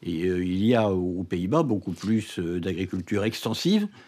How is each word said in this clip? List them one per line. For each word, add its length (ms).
Et, 240
euh, 180
il 220
y 80
a 160
aux 320
Pays-Bas 400
beaucoup 300
plus, 460
euh, 220
d'agriculture 640
extensive, 600